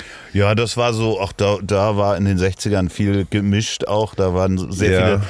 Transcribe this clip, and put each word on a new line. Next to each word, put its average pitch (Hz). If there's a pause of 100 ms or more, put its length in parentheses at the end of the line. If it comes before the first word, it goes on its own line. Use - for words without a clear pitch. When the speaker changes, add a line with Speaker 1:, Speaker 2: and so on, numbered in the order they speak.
(340)
Speaker 1:
Ja, 101
das 113
war 120
so, 110
auch 98
da, 101
da 101
war 101
in 101
den 98
sechzigern 95
viel 98
gemischt 101
auch. 107
Da 92
waren 92
sehr 95
Speaker 2:
Ja. 92
Speaker 1:
viele 101